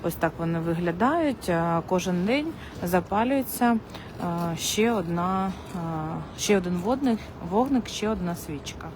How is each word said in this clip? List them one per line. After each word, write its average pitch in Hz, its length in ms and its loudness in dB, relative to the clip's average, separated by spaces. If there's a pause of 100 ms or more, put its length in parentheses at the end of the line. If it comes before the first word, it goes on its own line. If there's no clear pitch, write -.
Ось 170 120 -2
так 160 220 0
вони 165 220 0
виглядають. 180 880 0
Е, 165 380 2
кожен 180 380 2
день 285 220 2 (360)
запалюється, 233 920 2 (760)
е, 165 40 -4
ще 226 340 2
одна, 185 560 0
е, 185 320 -6 (600)
ще 208 180 4
один 180 160 2
водник-, 226 460 2 (300)
вогник, 240 380 4
ще - 220 -2
одна 180 260 -2
свічка. - 600 -10